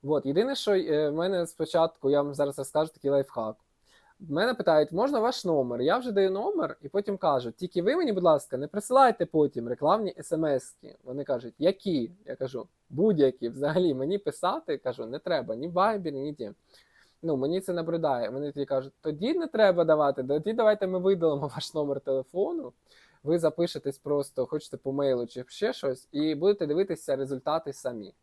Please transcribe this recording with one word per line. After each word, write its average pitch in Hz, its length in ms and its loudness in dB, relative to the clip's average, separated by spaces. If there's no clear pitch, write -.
От, 143 220 -2
єдине, 214 300 0
що, - 160 -2
е, 156 380 2
в 143 40 -4
мене 175 340 -2
спочатку, 160 640 0
я 143 120 4
вам 143 120 -2
зараз 143 240 -2
розкажу 151 340 -2
такий - 200 -4
лайфхак. 123 440 -2
Мене 190 340 -2
питають: 160 380 4
"Можна 240 280 0
ваш 233 260 0
номер?" 127 360 0
Я 165 160 2
вже 247 140 -4
даю 190 200 4
номер 240 500 -2
і 143 80 -12
потім 202 280 -2
кажу: 131 340 0
"Тільки 180 300 -4
ви 226 140 2
мені, 330 160 0
будь 185 120 0
ласка, 151 340 4
не 143 100 -6
присилайте 240 580 4
потім 143 420 0
рекламні 170 540 0
смски". 151 840 -2
Вони 131 200 -8
кажуть: 123 360 -4
"Які?" 170 520 0
Я - 100 -10
кажу: 131 320 -8
"Будь-які, 139 600 2
взагалі, 147 440 0
мені 139 240 -2
писати", 185 600 -4
кажу, - 280 -6
"не 123 140 -10
треба, 127 360 -2
ні 135 120 -8
в 175 60 -8
Viber, 185 380 0
ні 139 200 -6
де". 110 220 -10
Ну, 160 140 0
мені 156 240 0
це 185 120 -4
набридає. 160 560 0
Вони 143 220 -6
тоді 143 140 -4
кажуть: 135 360 -2
"Тоді 160 320 -2
не 339 140 -2
треба 185 360 4
давати, 151 400 4
тоді 156 300 -2
давайте 214 340 4
ми 185 120 -2
видалимо 165 480 2
ваш - 260 -8
номер 143 260 -2
телефону, 180 760 -2
ви 160 160 2
запишетесь 156 580 0
просто, 143 480 -2
хочете - 320 -8
по 135 140 -6
мейлу 135 360 0
чи 127 200 -12
ще 233 260 -4
щось, - 380 -6
і 151 240 -2
будете 180 320 2
дивитися 160 480 -2
результати 139 580 -4
самі". 110 500 -10